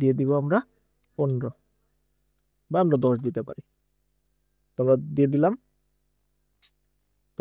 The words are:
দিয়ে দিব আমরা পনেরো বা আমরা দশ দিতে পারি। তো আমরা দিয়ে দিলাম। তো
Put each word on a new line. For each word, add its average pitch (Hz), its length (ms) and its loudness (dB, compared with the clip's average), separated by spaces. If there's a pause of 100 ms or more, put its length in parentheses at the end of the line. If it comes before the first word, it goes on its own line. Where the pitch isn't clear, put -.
দিয়ে 135 180 4
দিব 135 100 0 (120)
আমরা 147 160 0 (600)
পনেরো 131 320 -2 (1200)
বা 160 120 0
আমরা 156 220 4
দশ 127 100 4 (100)
দিতে - 220 -4
পারি। - 140 -16 (1120)
তো - 100 -10
আমরা 131 120 4 (200)
দিয়ে 139 180 2
দিলাম। 156 200 2 (1900)
তো - 20 -